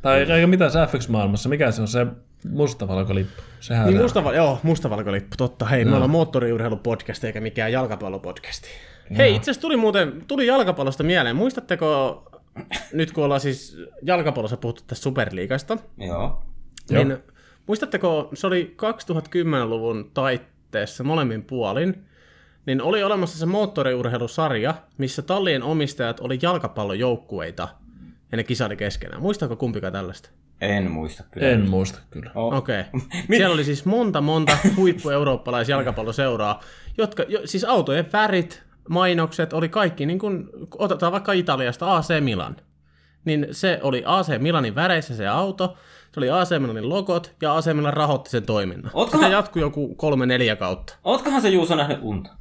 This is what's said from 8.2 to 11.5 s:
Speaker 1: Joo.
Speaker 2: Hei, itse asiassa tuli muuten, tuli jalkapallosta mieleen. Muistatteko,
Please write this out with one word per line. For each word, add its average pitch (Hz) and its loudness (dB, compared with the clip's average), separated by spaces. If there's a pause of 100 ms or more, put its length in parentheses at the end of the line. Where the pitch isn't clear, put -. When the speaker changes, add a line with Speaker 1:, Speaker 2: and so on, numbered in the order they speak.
Speaker 1:
Joo. 104 -4
Speaker 2:
Hei, 240 6
itse - -2
asiassa 247 -4
tuli 311 0
muuten, 190 2
tuli 269 0
jalkapallosta 180 2
mieleen. 147 2
Muistatteko, 165 0 (720)